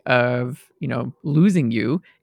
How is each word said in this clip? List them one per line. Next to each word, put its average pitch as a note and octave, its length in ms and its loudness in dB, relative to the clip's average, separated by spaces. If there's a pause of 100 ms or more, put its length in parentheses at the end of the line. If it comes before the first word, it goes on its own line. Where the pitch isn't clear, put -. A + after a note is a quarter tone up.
of, B2 580 0 (140)
you - 80 -8
know, B2+ 260 -6 (120)
losing D#3 480 2
you, A#2 280 -2 (220)